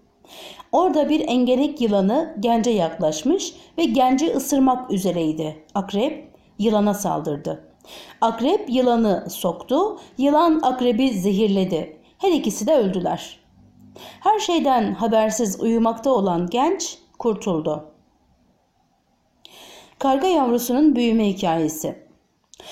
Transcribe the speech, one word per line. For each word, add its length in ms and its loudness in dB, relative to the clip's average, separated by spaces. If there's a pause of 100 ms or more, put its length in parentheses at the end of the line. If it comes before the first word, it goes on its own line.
(720)
Orada 360 2
bir 200 0
engerek 520 0
yılanı 600 0
gence 300 2
yaklaşmış 840 -2 (240)
ve 60 2
genci 520 2
ısırmak 540 0
üzereydi. 720 -4 (100)
Akrep 560 -4 (280)
yılana 360 2
saldırdı. 680 -6 (560)
Akrep 500 0
yılanı 600 2
soktu, 680 -2 (200)
yılan 440 4
akrebi 480 0
zehirledi. 840 0 (220)
Her 140 2
ikisi 340 -2
de 100 4
öldüler. 640 -2 (800)
Her 180 2
şeyden 560 2
habersiz 640 0
uyumakta 520 0
olan 380 0
genç 480 -2 (200)
kurtuldu." 640 -4 (2250)
Karga 280 2
yavrusunun 680 2
büyüme 320 2
hikayesi. 680 -2 (760)